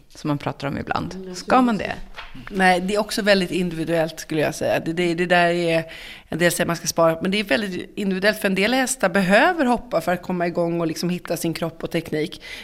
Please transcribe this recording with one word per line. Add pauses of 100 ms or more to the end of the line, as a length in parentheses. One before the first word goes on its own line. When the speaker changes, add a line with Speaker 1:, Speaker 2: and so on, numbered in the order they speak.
(160)
Speaker 1:
som
man
pratar
om
ibland,
Speaker 2:
Mm,
Speaker 1:
ska
man
det? (580)
Speaker 3:
Nej,
det
är
också
väldigt
individuellt,
skulle
jag
säga.
Det,
det,
det
där
är, (460)
en
del
säger
man
ska
spara,
men
det
är
väldigt
individuellt,
för
en
del
hästar
behöver
hoppa
för
att
komma
igång
och
liksom
hitta
sin
kropp
och
teknik. (220)